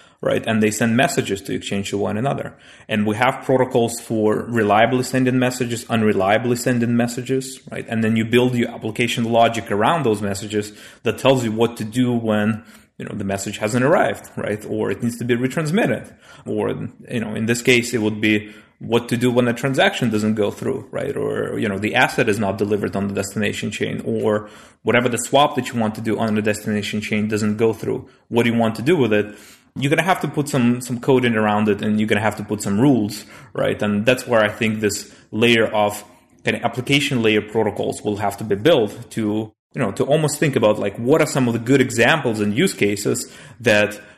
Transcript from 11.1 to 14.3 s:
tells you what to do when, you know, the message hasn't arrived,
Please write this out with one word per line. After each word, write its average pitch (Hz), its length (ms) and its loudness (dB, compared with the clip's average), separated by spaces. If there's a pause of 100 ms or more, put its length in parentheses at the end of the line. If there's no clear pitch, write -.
tells 127 260 4
you 110 80 -2
what 117 260 0
to 113 60 -6
do 123 300 0
when, 107 500 0 (360)
you - 60 -10
know, - 100 -10
the 98 100 -6
message 98 320 -6
hasn't 110 260 0
arrived, - 540 0